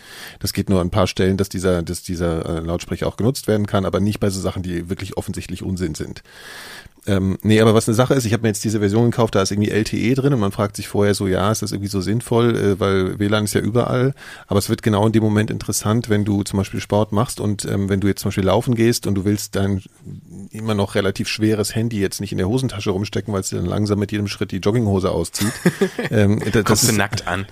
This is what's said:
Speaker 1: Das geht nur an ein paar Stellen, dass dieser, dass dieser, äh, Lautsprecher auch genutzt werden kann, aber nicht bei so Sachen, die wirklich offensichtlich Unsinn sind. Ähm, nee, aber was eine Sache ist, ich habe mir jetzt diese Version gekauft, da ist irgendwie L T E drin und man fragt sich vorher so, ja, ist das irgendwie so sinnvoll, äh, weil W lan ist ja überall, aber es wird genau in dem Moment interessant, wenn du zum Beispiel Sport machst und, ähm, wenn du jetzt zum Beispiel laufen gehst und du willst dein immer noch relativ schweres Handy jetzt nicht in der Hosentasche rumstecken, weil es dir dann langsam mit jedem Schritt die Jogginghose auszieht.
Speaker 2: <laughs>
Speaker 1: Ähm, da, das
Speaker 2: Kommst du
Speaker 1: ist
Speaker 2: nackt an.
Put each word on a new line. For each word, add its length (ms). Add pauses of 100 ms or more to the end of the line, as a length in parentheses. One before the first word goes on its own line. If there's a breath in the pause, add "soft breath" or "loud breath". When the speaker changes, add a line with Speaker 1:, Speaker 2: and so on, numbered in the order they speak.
(380 loud breath)
Speaker 1:
Das 140
geht 180
nur 100
an 60
ein 40
paar 180
Stellen, 280
dass 120
dieser, 340
dass 220
dieser, 420
äh, 140
Lautsprecher 480
auch 80
genutzt 320
werden 180
kann, 180
aber 140
nicht 220
bei 100
so 100
Sachen, 220
die 280
wirklich 260
offensichtlich 480
Unsinn 320
sind. 260 (840 loud breath)
Ähm, 340
nee, 180
aber 120
was 140
eine 80
Sache 200
ist, 100
ich 80
habe 100
mir 60
jetzt 160
diese 160
Version 320
gekauft, 240
da 60
ist 100
irgendwie 180
L 140
T 120
E 200
drin 160
und 80
man 100
fragt 240
sich 140
vorher 260
so, 140
ja, 240
ist 100
das 80
irgendwie 180
so 120
sinnvoll, 560
äh, 240
weil 400
W 80
lan 160
ist 100
ja 60
überall, 520 (360 loud breath)
aber 100
es 100
wird 140
genau 240
in 60
dem 100
Moment 300
interessant, 560
wenn 160
du 180
zum 140
Beispiel 240
Sport 320
machst 260
und, 260
ähm, 240
wenn 120
du 80
jetzt 140
zum 80
Beispiel 140
laufen 300
gehst 320
und 80
du 100
willst 300
dein 280 (680)
immer 240
noch 220
relativ 320
schweres 480
Handy 240
jetzt 200
nicht 120
in 60
der 100
Hosentasche 420
rumstecken, 420
weil 100
es 80
dir 80
dann 80
langsam 340
mit 100
jedem 160
Schritt 240
die 80
Jogginghose 540
auszieht. 440
Speaker 2:
<laughs> 540
Speaker 1:
Ähm, 300
da, 100
das 140
Speaker 2:
Kommst 200
du 40
Speaker 1:
ist 80
Speaker 2:
nackt 320
an. 240